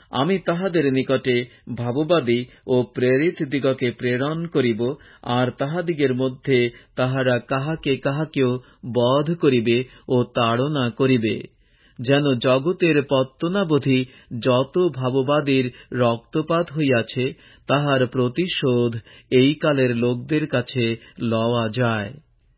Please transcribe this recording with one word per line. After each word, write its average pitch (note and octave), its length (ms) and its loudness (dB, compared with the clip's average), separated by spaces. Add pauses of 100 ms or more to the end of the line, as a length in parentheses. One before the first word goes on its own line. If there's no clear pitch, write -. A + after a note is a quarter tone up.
(120)
"আমি E3+ 280 0
তাহাদের E3+ 540 0
নিকটে B2+ 520 0 (320)
ভাববাদী B2 680 0 (220)
ও B2 160 2
প্রেরিত C3+ 600 0
দিগকে C3 480 -2
প্রেরণ C#3 560 -4
করিব, B2 480 0 (280)
আর B2 340 0
তাহাদিগের D3+ 560 -2
মধ্যে B2+ 560 0 (260)
তাহারা B2+ 440 0
কাহাকে C#3 580 -4
কাহাকেও C#3 640 -2 (260)
বধ B2+ 460 2
করিবে B2+ 520 2 (240)
ও B2 160 2
তাড়না B2 680 -2
করিবে, A#2 540 0 (560)
যেন C#3 340 2
জগতের C#3 760 2
পত্তনাবধি C#3+ 960 0 (340)
যত C3 540 2
ভাববাদীর C3 800 0 (200)
রক্তপাত D3+ 800 -2
হইয়াছে, C3 640 0 (340)
তাহার C3+ 400 2
প্রতিশোধ B2 920 0 (340)
এই C3 220 6
কালের C3+ 420 0
লোকদের B2 520 -2
কাছে A#2 500 -2 (220)
লওয়া A2+ 500 0
যায়।" A2+ 440 -2 (440)